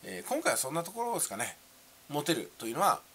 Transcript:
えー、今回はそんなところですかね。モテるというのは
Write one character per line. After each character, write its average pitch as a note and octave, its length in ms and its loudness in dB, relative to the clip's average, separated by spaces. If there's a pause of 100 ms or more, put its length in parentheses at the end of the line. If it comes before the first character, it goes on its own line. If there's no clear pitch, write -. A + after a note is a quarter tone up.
え F3+ 220 -8
ー、 - 40 -10
今 C#4 120 0
回 - 120 2
は A2 40 2
そ C3+ 140 -2
ん - 20 -6
な E3+ 100 2
と F3+ 80 -8
こ A3+ 120 -4
ろ A#3+ 120 0
で E3+ 60 0
す - 80 0
か G2 60 -6
ね。 A2 220 -4 (520)
モ C#3+ 140 -2
テ E3 120 2
る - 220 -4
と A#2 100 -8
い A2+ 40 -4
う A#2 40 -2
の D#3+ 60 2
は F#3 200 6 (140)